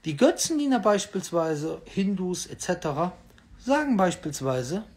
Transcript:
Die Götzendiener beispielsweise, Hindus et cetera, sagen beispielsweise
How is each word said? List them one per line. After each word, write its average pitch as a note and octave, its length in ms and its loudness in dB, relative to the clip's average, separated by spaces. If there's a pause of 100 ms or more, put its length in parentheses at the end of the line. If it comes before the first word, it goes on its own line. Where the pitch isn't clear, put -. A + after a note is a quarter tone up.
Die D3 120 -4
Götzendiener C#4+ 600 4
beispielsweise, E3 1040 0
Hindus F#3 640 -2
et - 160 -12
cetera, E3+ 500 -2 (460)
sagen C#4 380 2
beispielsweise D#3 880 0 (120)